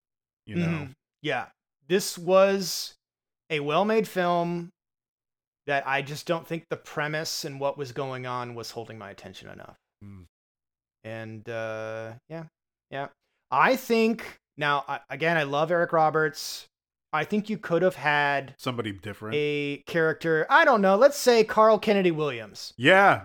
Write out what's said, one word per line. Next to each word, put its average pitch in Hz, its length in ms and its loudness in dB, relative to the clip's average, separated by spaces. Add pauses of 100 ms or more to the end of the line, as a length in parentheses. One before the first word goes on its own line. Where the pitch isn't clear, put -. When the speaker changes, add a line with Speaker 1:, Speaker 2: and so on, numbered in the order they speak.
(460)
Speaker 1:
you 104 120 -12
know? 85 100 0
Speaker 2:
Mm-hmm. 147 240 -6 (300)
Yeah. 131 260 -4 (400)
This 190 300 -2
was 190 760 2 (560)
a 156 120 -2
well-made 190 480 2
film 175 600 -2 (960)
that 139 220 -2
I 135 140 0
just 143 260 -12
don't 165 180 -2
think 165 240 -8
the 160 80 -4
premise 151 680 -6
and 139 120 -10
what 139 200 -4
was 127 160 -10
going 131 340 -8
on 123 260 -8
was 117 180 -12
holding 113 260 -12
my 101 140 -14
attention 98 380 -18
enough. 95 280 -20 (260)
Speaker 1:
Mm. 98 220 -20 (800)
Speaker 2:
And, 110 460 -14
uh, 113 640 -8 (160)
yeah, 165 140 -12 (480)
yeah. 139 160 -8 (420)
I 156 260 4
think, 226 600 -2 (200)
now, 143 300 0
I, 139 120 -6 (100)
again, 160 280 0
I 151 60 2
love 143 280 -2
Eric 170 220 0
Roberts. 156 720 0 (480)
I 156 100 0
think 208 260 -2
you 214 80 -4
could 170 240 0
have 185 140 4
had 143 640 0
Speaker 1:
Somebody 117 320 -4
different. 104 440 -10
Speaker 2:
a 147 520 -2
character, 160 600 0
I 311 160 6
don't 233 160 6
know, 196 160 6
let's 277 200 6
say 233 280 4
Carl 220 340 6
Kennedy 196 320 2
Williams. 127 640 -6
Speaker 1:
Yeah, 156 480 6